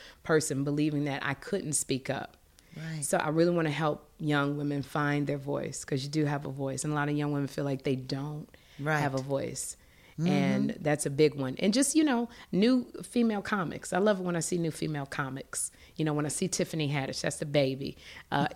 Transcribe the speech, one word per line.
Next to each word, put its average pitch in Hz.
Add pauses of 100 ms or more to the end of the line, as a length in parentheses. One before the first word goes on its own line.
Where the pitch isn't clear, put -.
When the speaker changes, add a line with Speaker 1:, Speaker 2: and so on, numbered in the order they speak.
(240)
Speaker 1:
person 143
believing 147
that 139
I 139
couldn't -
speak -
up. - (400)
Speaker 2:
Right. 156
Speaker 1:
So 185
I -
really 170
wanna 165
help 151
young 147
women 143
find 147
their 143
voice, 139
'cause 131
you 143
do 151
have 147
a 139
voice. 135
And 151
a 151
lot 147
of 147
young 147
women 143
feel 147
like 135
they 135
don't 139 (320)
Speaker 2:
Right. 151
Speaker 1:
have 143
a 131
voice. 135 (440)
Speaker 2:
Mm-hmm. 165
Speaker 1:
And 139
that's 147
a 147
big 139
one. 131
And 202
just, 262
you 311
know, 240 (220)
new 240 (180)
female 226
comics. 185
I 180
love 202
it 185
when 175
I 160
see 175
new 165
female 151
comics. - (260)
You 160
know, 151
when 147
I -
see 185
Tiffany 160
Haddish, 139
that's 160
the 160
baby, 139 (360)
uh, 143